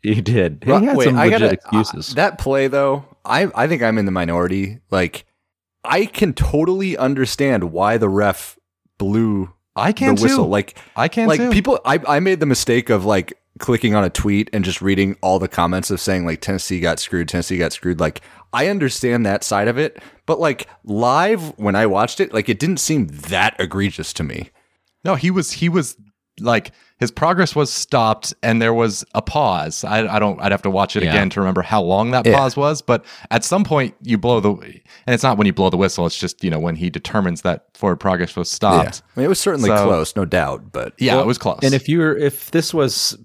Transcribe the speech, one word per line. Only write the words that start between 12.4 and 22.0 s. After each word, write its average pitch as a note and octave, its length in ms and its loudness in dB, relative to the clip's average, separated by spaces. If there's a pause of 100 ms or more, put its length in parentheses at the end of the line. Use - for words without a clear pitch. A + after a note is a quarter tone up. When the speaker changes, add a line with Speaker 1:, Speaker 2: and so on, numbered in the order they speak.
Speaker 2:
mistake B2 440 0
of, G2+ 140 2
like, G2 300 0 (240)
clicking A#2 380 0
on G2+ 80 4
a F2+ 60 0
tweet G#2 420 0
and G2+ 120 0
just F2+ 160 -4
reading G2 400 2
all F#2+ 200 2
the F2+ 80 -4
comments F2+ 420 -2
of F#2 100 -4
saying, F#2 240 -2
like, E2 160 -4
"Tennessee F#2+ 380 -6
got E2 220 -2
screwed, F2 280 -4
Tennessee F2 300 -4
got E2 140 -2
screwed." F2+ 260 -4
Like, D#2+ 220 -2 (320)
I C3+ 160 0
understand B2+ 580 0
that G2 180 -2
side G#2 240 0
of A#2+ 100 -2
it, D3+ 220 -4 (260)
but, D#3 140 0
like, D3+ 260 -2 (180)
live D3+ 720 0
when G#2 180 0
I A2 100 4
watched G#2 340 0